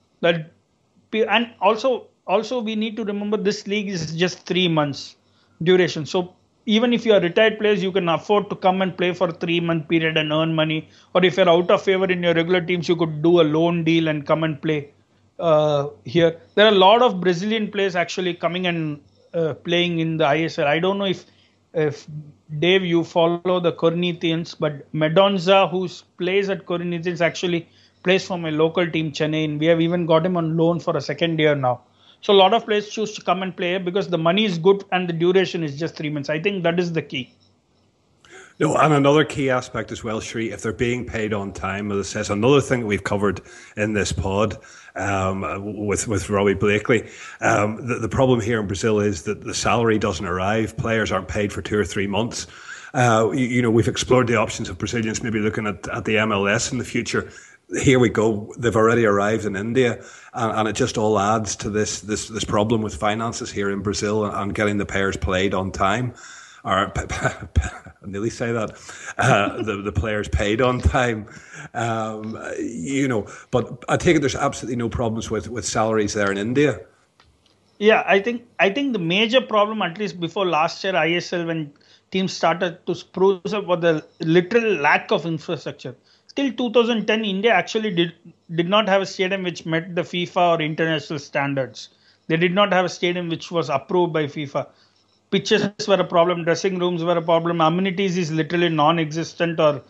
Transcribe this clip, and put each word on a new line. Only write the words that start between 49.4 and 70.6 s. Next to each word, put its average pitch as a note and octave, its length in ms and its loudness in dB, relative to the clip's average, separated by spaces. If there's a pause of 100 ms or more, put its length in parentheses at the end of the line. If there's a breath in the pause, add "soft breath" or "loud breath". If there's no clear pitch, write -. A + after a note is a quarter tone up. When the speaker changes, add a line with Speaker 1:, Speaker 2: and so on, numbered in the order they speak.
Speaker 2:
the G2 80 -8
salary A2+ 440 2
doesn't G2+ 280 -2
arrive. G2+ 500 -2
Players A2 380 -2
aren't F#2+ 160 -4
paid G#2 240 -2
for - 80 -8
two G#2 180 -2
or G2 60 0
three G2 220 -6
months. G2+ 400 -4 (460 loud breath)
Uh, A2+ 400 4
you, C3 120 0
you B2 160 0
know, A#2+ 100 2
we've A2+ 160 4
explored B2+ 400 2
the A#2 80 0
options A2 320 -2
of G2 100 -12
Brazilians A2 460 -4
maybe A2 160 -2
looking G#2+ 260 -2
at, G2+ 220 -6
at A#2 160 -8
the G#2+ 140 0
M A2 160 2
L G2 160 2
S A2+ 240 0
in B2 60 -4
the A2 40 -6
future. A2 480 -4 (500 loud breath)
Here C3 180 6
we A#2+ 100 6
go. G#2+ 480 0
They've A#2 180 -2
already A2+ 300 4
arrived G2+ 400 2
in G2 100 -4
India, A#2 480 0 (300 loud breath)
and, A2+ 240 -2
and G#2+ 100 0
it G#2 60 -2
just A#2+ 240 0
all G#2+ 220 2
adds G#2 380 0
to A#2 120 -8
this, G#2 320 -2
this, G2+ 260 -6
this G#2 160 -6
problem A2 380 2
with G2 140 -6
finances A2+ 560 -4
here G2+ 180 -4
in G2 140 -4
Brazil G#2 420 -2
and, G2 100 -6
and G2 200 -6
getting G#2 240 0
the F#2+ 80 -4
players G2 280 -2
played G2 380 -2
on F#2+ 180 -4
time. A#2 440 -2 (500 loud breath)
Or, F#2+ 280 0
<laughs> - 40 -6
I - 1080 -6
nearly G2+ 260 -4
say A#2 200 -6
that, G#2+ 200 -4 (480 loud breath)
uh, G#2+ 420 2
the, G2+ 220 -4
the G2+ 80 -4
players G#2 360 -4
paid G#2+ 340 0